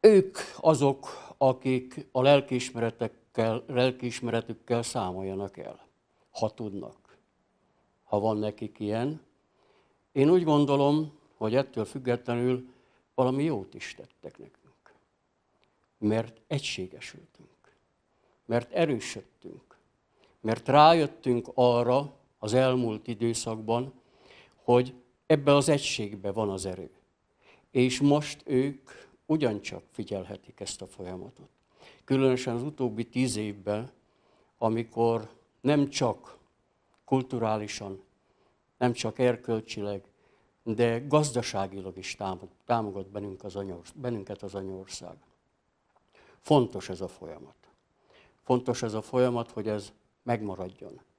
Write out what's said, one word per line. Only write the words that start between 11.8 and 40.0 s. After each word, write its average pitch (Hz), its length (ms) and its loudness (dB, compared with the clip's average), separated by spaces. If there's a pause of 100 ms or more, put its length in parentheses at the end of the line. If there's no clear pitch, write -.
függetlenül 123 840 -2 (460)
valami 131 300 0
jót 117 300 -4
is - 200 -14
tettek - 440 -20
nekünk. - 560 -20 (1040)
Mert 110 480 -2
egységesültünk, - 1300 -10 (680)
mert 117 280 -2
erősödtünk, - 1040 -6 (640)
mert 110 280 -2
rájöttünk 143 840 6
arra 123 580 4 (260)
az 107 160 -4
elmúlt 127 520 2
időszakban, 113 840 -4 (680)
hogy 127 320 4 (320)
ebben 143 280 6
az 143 140 4
egységben 104 640 -2
van 107 180 -2
az 95 160 -6
erő. 90 240 -10 (800)
És 127 300 0
most 143 440 2
ők 135 460 -2 (360)
ugyancsak 110 640 -2
figyelhetik 98 680 -12
ezt - 220 -12
a 92 40 -14
folyamatot. 92 640 -14 (560)
Különösen 131 500 2
az 117 80 -4
utóbbi 123 460 -4
tíz 123 280 -2
évben, 104 540 -6 (680)
amikor 113 680 0 (320)
nem 143 280 2
csak - 500 -4 (640)
kulturálisan, 107 1000 -4 (760)
nem 123 140 2
csak - 260 -6
erkölcsileg, 110 840 -2 (580)